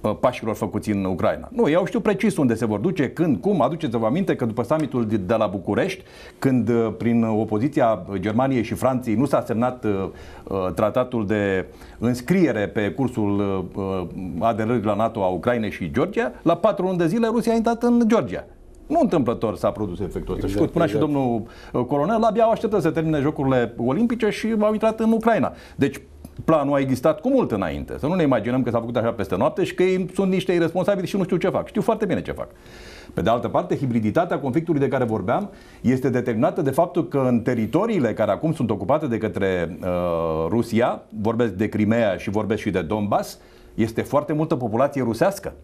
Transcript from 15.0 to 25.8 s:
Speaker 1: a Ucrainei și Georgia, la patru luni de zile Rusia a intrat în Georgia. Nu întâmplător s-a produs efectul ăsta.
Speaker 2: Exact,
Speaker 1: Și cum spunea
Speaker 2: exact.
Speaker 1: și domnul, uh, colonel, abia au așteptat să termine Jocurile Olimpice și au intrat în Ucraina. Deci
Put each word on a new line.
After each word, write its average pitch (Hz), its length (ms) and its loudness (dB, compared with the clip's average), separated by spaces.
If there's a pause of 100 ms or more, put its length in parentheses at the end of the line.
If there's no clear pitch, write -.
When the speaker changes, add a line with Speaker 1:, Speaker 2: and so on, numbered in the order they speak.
Speaker 1:
a 90 40 2
Ucrainei 104 440 -2
și 85 200 -6
Georgia, 196 400 -2 (100)
la 170 140 2
patru 196 300 0
luni 185 120 -2
de 170 100 2
zile 226 240 0
Rusia 233 220 0
a - 20 2
intrat 233 280 0
în 240 240 4
Georgia. 143 380 0 (420)
Nu 330 140 2
întâmplător 117 540 2
s-a 101 160 0
produs 101 280 -4
efectul 92 340 -4
ăsta. 92 140 -4
Speaker 2:
Exact, 98 40 -2
Speaker 1:
Și 101 60 -2
cum 151 100 4
spunea 165 200 0
Speaker 2:
exact. - 180 0
Speaker 1:
și 147 80 -2
domnul, 120 280 0 (320)
uh, 127 120 0
colonel, 151 380 0
abia 220 200 4
au 226 80 4
așteptat 214 300 0
să 160 100 2
termine 156 280 0
Jocurile 135 540 2 (120)
Olimpice 220 440 2
și 220 300 -2
au 214 140 4
intrat 220 260 0
în 226 120 4
Ucraina. 214 420 2 (220)
Deci 139 260 0 (440)